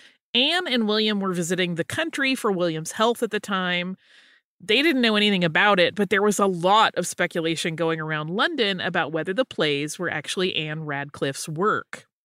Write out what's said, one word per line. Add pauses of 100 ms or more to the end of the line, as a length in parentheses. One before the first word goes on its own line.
(340)
Anne
and
William
were
visiting
the
country
for
William's
health
at
the
time. (600)
They
didn't
know
anything
about
it,
but
there
was
a
lot
of
speculation
going
around
London
about
whether
the
plays
were
actually
Anne
Radcliffe's
work. (180)